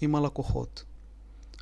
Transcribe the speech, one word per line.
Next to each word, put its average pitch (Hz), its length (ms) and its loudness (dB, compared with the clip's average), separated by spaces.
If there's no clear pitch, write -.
עם 151 140 6
הלקוחות. 135 680 2